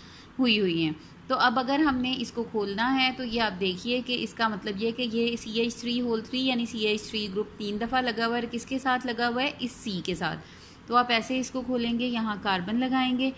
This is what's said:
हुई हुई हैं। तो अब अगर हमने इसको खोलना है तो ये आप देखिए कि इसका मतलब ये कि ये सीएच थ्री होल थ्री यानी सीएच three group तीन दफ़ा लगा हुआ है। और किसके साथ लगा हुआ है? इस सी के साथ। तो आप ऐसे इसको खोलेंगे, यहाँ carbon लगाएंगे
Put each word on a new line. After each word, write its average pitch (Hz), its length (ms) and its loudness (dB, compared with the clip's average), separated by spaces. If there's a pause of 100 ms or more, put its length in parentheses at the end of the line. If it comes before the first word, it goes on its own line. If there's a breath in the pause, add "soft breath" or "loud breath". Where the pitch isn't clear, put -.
(380 loud breath)
हुई 240 200 6
हुई 175 240 4
हैं। 156 140 2 (320 loud breath)
तो 262 60 4
अब 247 240 4
अगर 269 220 2
हमने 254 340 2
इसको 240 280 -4
खोलना 214 460 0
है 262 240 4
तो 254 120 -6
ये 233 140 -2
आप 214 140 2
देखिए 190 500 0
कि 247 120 -4
इसका 226 340 -2
मतलब 208 340 -4
ये 226 100 2
कि 247 100 -4
ये 233 340 0
सीएच 233 440 -2
थ्री 240 180 -2
होल 233 240 0
थ्री 254 220 -2
यानी 247 220 2
सीएच 214 420 0
three 214 200 -4
group 208 300 -4
तीन 208 200 -4
दफ़ा 240 220 0
लगा 233 260 0
हुआ 233 100 0
है। 240 60 0
और 233 60 -4
किसके 240 300 -4
साथ 254 280 0
लगा 240 200 0
हुआ 240 160 0
है? 285 200 -2
इस 240 100 -6
सी 190 280 -4
के 180 140 -2
साथ। 165 220 -2 (520 loud breath)
तो 226 60 0
आप 240 160 4
ऐसे 240 280 2
इसको 254 240 -4
खोलेंगे, 240 440 0
यहाँ 220 340 -2
carbon 196 380 0
लगाएंगे 254 600 2